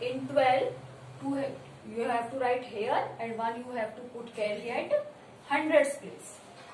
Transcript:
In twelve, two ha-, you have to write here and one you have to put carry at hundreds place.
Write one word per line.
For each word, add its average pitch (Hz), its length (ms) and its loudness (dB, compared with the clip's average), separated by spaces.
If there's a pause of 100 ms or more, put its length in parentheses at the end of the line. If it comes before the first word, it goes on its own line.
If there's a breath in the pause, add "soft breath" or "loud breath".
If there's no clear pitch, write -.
In 262 260 -2
twelve, 269 460 6 (480)
two 277 140 -2
ha-, 269 180 -2 (420)
you 233 100 0
have 233 260 0
to 269 80 -4
write 254 260 2
here 226 440 0 (100)
and 226 180 -4
one 233 260 0
you 247 120 -8
have 220 200 -2
to 240 60 -14 (140)
put 233 200 -10
carry 214 360 -2
at 262 200 -2 (560)
hundreds 311 500 6
place. - 420 -14 (340)